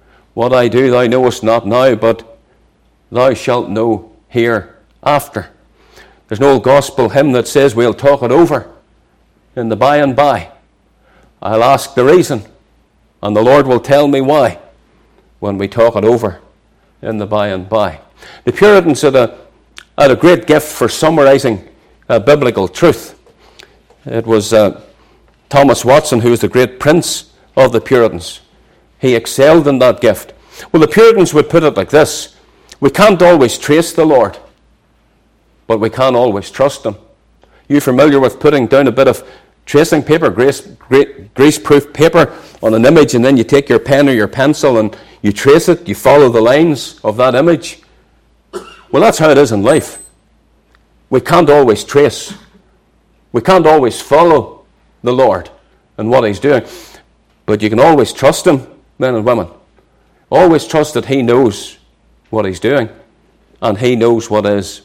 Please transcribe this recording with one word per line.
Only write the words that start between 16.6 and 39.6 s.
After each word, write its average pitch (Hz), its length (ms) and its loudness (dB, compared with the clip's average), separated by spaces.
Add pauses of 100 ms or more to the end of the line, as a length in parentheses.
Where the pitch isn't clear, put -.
in 113 160 -8
the 104 80 -8
by 104 220 -4
and 95 200 -10
by." 101 320 -4 (460)
The 127 80 -4
Puritans 190 480 2
had 135 140 0
a, 120 240 -4 (580)
had 143 140 2
a 123 40 2
great 170 300 2
gift 151 260 -2
for - 160 -4
summarizing, 139 800 0 (400)
uh, 120 120 0
biblical 107 480 0
truth. - 520 -2 (840)
It 113 220 -8
was, 110 260 -2
uh, 107 280 0 (680)
Thomas 139 340 2
Watson 131 360 2
who 120 100 0
was 120 120 0
the 104 60 -2
great 123 320 -2
prince - 520 -2 (260)
of 131 140 2
the 113 100 -2
Puritans. 104 600 -2 (580)
He 127 160 -2
excelled 143 520 2
in 135 120 -2
that 123 200 2
gift. - 340 -2 (380)
Well, 160 100 2
the 151 60 2
Puritans 214 460 2
would 147 160 0
put 165 140 0
it 139 120 -2
like 98 140 -6
this: - 460 -2 (440)
"We 135 120 0
can't 196 300 2
always 170 360 4
trace 160 360 -2
the 165 120 0
Lord, 127 320 0 (1300)
but 113 120 -2
we 107 100 -2
can 127 260 -2
always 113 360 -2
trust - 340 -2
him." 104 120 -8 (720)
You 143 120 0
familiar 139 400 2
with 127 200 -2
putting 147 280 2
down 135 200 2
a 147 40 0
bit 135 160 2
of 120 160 -4 (420)